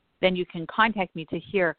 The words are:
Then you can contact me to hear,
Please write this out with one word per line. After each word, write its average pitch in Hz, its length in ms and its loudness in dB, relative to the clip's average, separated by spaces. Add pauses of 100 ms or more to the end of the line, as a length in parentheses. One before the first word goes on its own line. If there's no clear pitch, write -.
(200)
Then 185 160 2
you 180 100 -2
can 165 220 -8
contact 214 460 0
me 160 120 -8
to - 120 -6
hear, 175 400 0